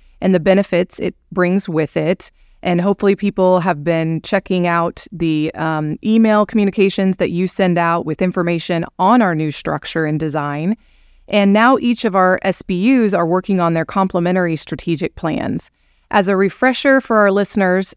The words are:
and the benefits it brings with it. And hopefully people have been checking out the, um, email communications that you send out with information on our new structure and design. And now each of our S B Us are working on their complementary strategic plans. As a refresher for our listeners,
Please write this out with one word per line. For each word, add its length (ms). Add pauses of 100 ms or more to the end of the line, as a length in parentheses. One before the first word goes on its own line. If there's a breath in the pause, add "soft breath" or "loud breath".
(200)
and 140
the 60
benefits 580
it 160 (180)
brings 380
with 260
it. 360 (320)
And 180
hopefully 340
people 440
have 240
been 400
checking 420
out 460
the, 420
um, 500
email 440
communications 680
that 120
you 180
send 300
out 300
with 120
information 640 (140)
on 240
our 140
new 160
structure 540
and 140
design. 560 (520)
And 260
now 240
each 260
of 120
our 260
S 220
B 180
Us 320
are 140
working 320
on 160
their 100
complementary 720
strategic 580
plans. 560 (400)
As 180
a 80
refresher 640
for 180
our 140
listeners, 640